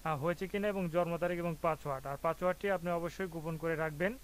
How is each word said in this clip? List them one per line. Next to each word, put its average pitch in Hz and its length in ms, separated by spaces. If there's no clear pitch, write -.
আহ, 156 140
হয়েছে 170 300
কিনা 202 200
এবং 190 220
জন্ম 170 260
তারিখ 175 220
এবং 170 240
পাসওয়ার্ড, 143 440
আর 139 160
পাসওয়ার্ডটি 180 480
আপনি 175 200
অবশ্যই 170 360
গোপন 160 300
করে 160 200
রাখবেন। 160 480